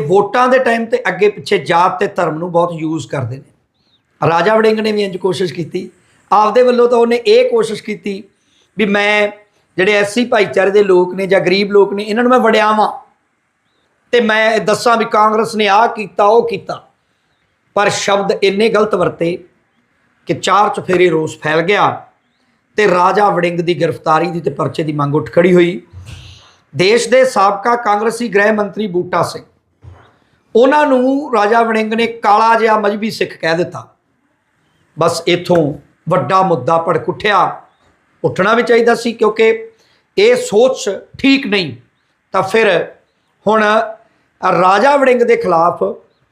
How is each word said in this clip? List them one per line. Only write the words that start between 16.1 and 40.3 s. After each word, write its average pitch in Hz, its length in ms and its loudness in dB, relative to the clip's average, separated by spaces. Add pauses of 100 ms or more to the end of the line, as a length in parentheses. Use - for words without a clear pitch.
ਉਹ 226 240 4
ਕੀਤਾ। - 340 -10 (960)
ਪਰ 202 140 2
ਸ਼ਬਦ 202 440 -2
ਇੰਨੇ 196 340 0
ਗਲਤ 208 260 0
ਵਰਤੇ 175 420 -2 (920)
ਕਿ 165 60 -2
ਚਾਰ 196 360 0
ਚੁਫੇਰੇ 180 400 0
ਰੋਸ 160 280 -4
ਫੈਲ 156 240 -2
ਗਿਆ 180 280 0 (880)
ਤੇ 214 100 4
ਰਾਜਾ 185 420 2
ਵੜਿੰਗ 175 300 -2
ਦੀ 165 200 -2
ਗ੍ਰਿਫਤਾਰੀ 160 500 -2
ਦੀ 170 100 -6
ਤੇ 143 120 -4
ਪਰਚੇ 151 300 -4
ਦੀ 151 100 -4
ਮੰਗ 143 220 -2
ਉੱਠ 151 180 -2
ਖੜੀ 180 220 4
ਹੋਈ। 175 260 2 (920)
ਦੇਸ਼ 208 340 2
ਦੇ 254 180 4
ਸਾਬਕਾ 202 520 0
ਕਾਂਗਰਸੀ 226 500 -2
ਗ੍ਰਹਿ 202 240 2
ਮੰਤਰੀ 208 360 -4
ਬੂਟਾ 175 360 -4
ਸਿੰਘ, - 200 -12 (1080)
ਉਹਨਾਂ 277 320 4
ਨੂੰ 269 480 0
ਰਾਜਾ 220 280 2
ਵੜਿੰਗ 220 320 -2
ਨੇ 226 120 -2
ਕਾਲਾ 226 480 2
ਜਿਹਾ 214 240 2
ਮਜ਼੍ਹਬੀ 208 320 -4
ਸਿੱਖ - 240 -4
ਕਹਿ 165 220 -2
ਦਿੱਤਾ। 165 300 -6 (1120)
ਬਸ 165 300 -2
ਇੱਥੋਂ 175 460 0 (360)
ਵੱਡਾ 170 340 0
ਮੁੱਦਾ 165 360 0
ਭੜਕ 165 300 -4
ਉੱਠਿਆ। 190 320 0 (840)
ਉੱਠਣਾ 185 300 0
ਵੀ 240 80 0
ਚਾਹੀਦਾ 233 320 2
ਸੀ 226 180 -4
ਕਿਉਂਕਿ 220 360 0 (680)
ਇਹ 226 200 4